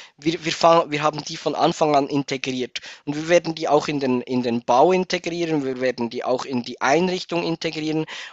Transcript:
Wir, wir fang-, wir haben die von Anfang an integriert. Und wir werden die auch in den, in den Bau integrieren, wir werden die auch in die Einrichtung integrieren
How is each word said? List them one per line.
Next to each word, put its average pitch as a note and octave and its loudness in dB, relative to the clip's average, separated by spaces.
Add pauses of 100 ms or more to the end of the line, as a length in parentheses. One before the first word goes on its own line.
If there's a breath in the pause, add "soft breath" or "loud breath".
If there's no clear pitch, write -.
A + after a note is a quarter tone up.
(160 loud breath)
Wir, D#3+ -2
wir E3+ -4
fang-, E3 4
wir D3 -4
haben D3+ -2
die D#3+ -10
von D#3 -4
Anfang D3+ 2
an C#3 4
integriert. C3+ -4 (240 loud breath)
Und D3 -4
wir D#3 -6
werden E3 2
die D#3 -4
auch D3 2
in D3+ -2
den, B2+ 0
in B2 -2
den A#2+ -2
Bau C3+ 6
integrieren, F3 0
wir C3 -4
werden B2 -2
die A#2+ -8
auch B2 -2
in B2+ -4
die B2 -10
Einrichtung F3 0
integrieren D#3 -4 (260 loud breath)